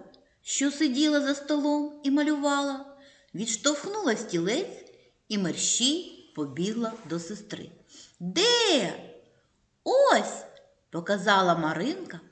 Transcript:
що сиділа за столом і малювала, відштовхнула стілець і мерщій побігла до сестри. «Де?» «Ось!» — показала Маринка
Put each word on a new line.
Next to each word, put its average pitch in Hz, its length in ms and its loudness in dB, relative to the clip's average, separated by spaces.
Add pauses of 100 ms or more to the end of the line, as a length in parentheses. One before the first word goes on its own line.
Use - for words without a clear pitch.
(420)
що - 300 -2
сиділа 294 500 2
за 277 140 0
столом 294 680 -2
і 277 80 0
малювала, 285 840 0 (380)
відштовхнула 285 800 -2
стілець 202 720 -4 (420)
і 214 100 -4
мерщій 233 1000 -2
побігла 190 580 -4 (160)
до 170 100 -4
сестри. - 520 -12 (480)
«Де?» 330 880 2 (760)
«Ось!» — 494 600 4 (440)
показала 190 640 2
Маринка 165 640 -4 (120)